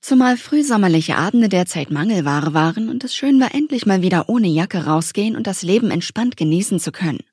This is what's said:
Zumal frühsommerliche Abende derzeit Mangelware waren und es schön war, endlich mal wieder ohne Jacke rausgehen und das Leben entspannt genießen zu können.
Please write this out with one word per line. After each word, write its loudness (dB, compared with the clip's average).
Zumal 2
frühsommerliche 2
Abende 2
derzeit -2
Mangelware 0
waren 0
und -6
es -8
schön 4
war, 0
endlich -2
mal 2
wieder 0
ohne 2
Jacke 0
rausgehen -2
und -6
das -6
Leben 2
entspannt -4
genießen 0
zu -6
können. -4